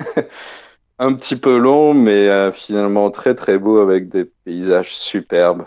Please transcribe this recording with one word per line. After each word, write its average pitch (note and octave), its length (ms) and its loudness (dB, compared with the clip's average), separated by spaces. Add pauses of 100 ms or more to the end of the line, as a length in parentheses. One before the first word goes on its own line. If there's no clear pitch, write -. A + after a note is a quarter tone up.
(380)
<laughs> - 600 -20
un C3 140 -2
petit C3 240 -6
peu B2 220 2
long, D3 340 4
mais, G#2 380 4
euh, G2 200 2
finalement G2+ 600 -2
très, B2 240 -4
très G2 240 -2
beau G#2+ 240 0
avec F#2+ 260 0
des F2+ 160 -4 (220)
paysages F2+ 500 -2
superbes, F2 720 -2